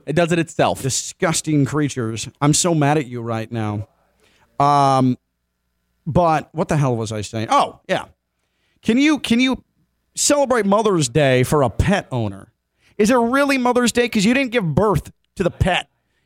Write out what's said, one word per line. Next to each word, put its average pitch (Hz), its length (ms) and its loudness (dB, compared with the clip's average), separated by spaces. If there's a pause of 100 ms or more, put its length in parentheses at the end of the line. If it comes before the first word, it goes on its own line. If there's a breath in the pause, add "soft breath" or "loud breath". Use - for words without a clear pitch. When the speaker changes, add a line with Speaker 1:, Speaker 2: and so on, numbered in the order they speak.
Speaker 1:
It 151 100 -6
does 170 160 2
it 170 80 0
itself. 117 420 -2
Speaker 2:
Disgusting 151 800 -2
creatures. 127 640 -4 (120)
I'm 147 140 2
so 170 200 0
mad 147 240 2
at 127 80 -2
you 120 160 -10
right 113 280 -6
now. 107 380 -6 (720)
Um, 135 580 2 (880)
but 160 460 0
what 156 160 -6
the 165 80 0
hell 135 200 0
was 110 160 -6
I 107 100 -6
saying? 110 280 -8
Oh, - 380 -2
yeah. 185 160 -4 (800)
Can 220 160 0
you, 294 200 2
can 233 220 0
you 262 220 -2 (540)
celebrate 254 500 2
Mother's 196 420 2
Day 131 340 2
for 147 200 2
a 120 80 2
pet 180 420 0
owner? 98 400 -8 (460)
Is 208 120 2
it 262 60 4
really 269 420 2
Mother's 247 320 0
Day? 240 180 0
'Cause 208 160 0
you 233 100 4
didn't 262 180 -2
give 233 120 -2 (120)
birth 190 340 0 (260)
to 190 60 -6
the 160 80 0
pet. - 380 -2 (380)